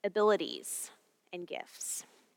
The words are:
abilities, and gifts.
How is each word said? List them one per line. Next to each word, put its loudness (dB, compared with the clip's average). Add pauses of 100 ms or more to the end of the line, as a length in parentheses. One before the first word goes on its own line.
abilities, 2 (440)
and -8
gifts. -10 (320)